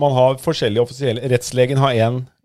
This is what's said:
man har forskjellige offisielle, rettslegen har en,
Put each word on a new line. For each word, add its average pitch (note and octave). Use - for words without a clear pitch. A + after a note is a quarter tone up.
man C#3+
har B2+
forskjellige A#2+
offisielle, B2+
rettslegen B2+
har C3+
en, B2